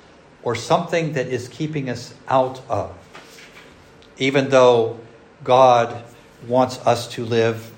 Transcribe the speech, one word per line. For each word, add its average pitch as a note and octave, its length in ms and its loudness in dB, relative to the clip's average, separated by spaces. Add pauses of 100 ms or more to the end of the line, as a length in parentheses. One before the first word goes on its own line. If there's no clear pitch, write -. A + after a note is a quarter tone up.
(420)
or A#2+ 120 -4
something E3 580 -2
that B2+ 160 -4
is B2 200 -6
keeping D3 400 -8
us - 260 -10 (140)
out C3 400 -2
of, G2 240 -6 (1300)
even C3 320 -2
though B2 480 6 (460)
God B2 580 4 (440)
wants B2 400 0
us A#2 280 0
to B2 100 -8
live, A2+ 540 -2